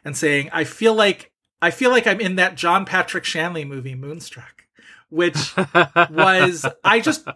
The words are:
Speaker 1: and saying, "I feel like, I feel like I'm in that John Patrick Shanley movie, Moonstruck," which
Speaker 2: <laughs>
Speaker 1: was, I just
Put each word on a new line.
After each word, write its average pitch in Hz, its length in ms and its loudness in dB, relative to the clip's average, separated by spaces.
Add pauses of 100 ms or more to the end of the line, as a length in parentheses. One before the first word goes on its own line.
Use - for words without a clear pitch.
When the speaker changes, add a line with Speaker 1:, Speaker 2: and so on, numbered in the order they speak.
Speaker 1:
and 147 100 -10
saying, 143 380 0
"I 156 100 -2
feel 220 300 0
like, 208 380 0 (300)
I 170 100 2
feel 247 200 0
like 233 160 2
I'm 202 140 0
in 185 140 -4
that 185 200 0
John 180 300 0
Patrick 180 400 -4
Shanley 165 400 -6
movie, 135 300 -12
Moonstruck," 139 720 -16 (440)
which 160 460 -2
Speaker 2:
<laughs> 170 560 2
Speaker 1:
was, 170 540 2 (180)
I 214 160 4
just - 360 -2